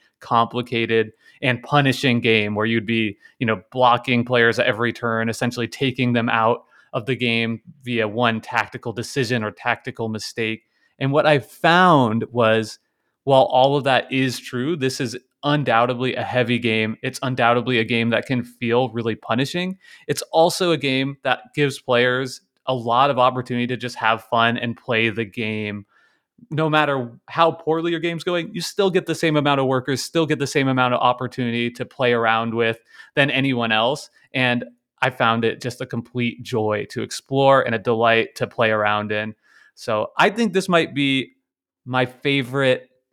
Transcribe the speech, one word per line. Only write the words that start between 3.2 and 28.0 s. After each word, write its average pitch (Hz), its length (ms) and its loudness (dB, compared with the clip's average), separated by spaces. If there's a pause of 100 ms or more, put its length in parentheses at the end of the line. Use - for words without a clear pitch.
you 123 80 -2
know, 110 120 0 (120)
blocking 123 520 2
players 120 360 2
at - 80 0
every 117 260 0
turn, 113 360 -4
essentially 120 380 -4
taking 127 460 -2
them 117 160 0
out 117 360 0 (260)
of 113 160 -6
the 127 80 -2
game 117 440 -2 (220)
via 117 260 -2
one 113 320 0
tactical 113 540 -2
decision 120 500 -2
or 104 60 -4
tactical 117 600 -4
mistake. 110 560 -6 (340)
And 135 120 0
what 147 140 4
I 151 140 6
found 151 920 4
was, 113 480 2 (440)
while 135 200 6
all 135 320 4
of 139 100 0
that 127 260 2
is 131 280 0
true, 131 360 -6
this 131 240 -2
is 127 180 -6 (260)
undoubtedly 123 720 0
a 117 80 -6
heavy 120 360 0
game. 110 440 0
It's 131 180 -8
undoubtedly 123 580 2
a 113 40 0
game 117 280 0
that 107 140 0
can 123 180 -2
feel 120 460 -2
really 110 260 -4
punishing. 175 600 -4 (300)
It's 143 140 -4 (100)
also 170 400 2
a 156 60 2
game 135 460 -2
that - 300 -4
gives 139 260 -2
players 127 640 0 (240)
a 131 80 -2
lot 120 360 2
of 127 100 0
opportunity 123 480 0
to 123 100 -4
just 120 200 -10
have 110 280 0
fun 117 320 2
and 117 200 -6
play 113 320 -2
the 110 160 -4
game. 107 600 -8 (640)
No 156 200 -2
matter 143 420 0 (160)
how 165 240 2
poorly 165 400 -4
your 165 80 -4
game's 170 240 -6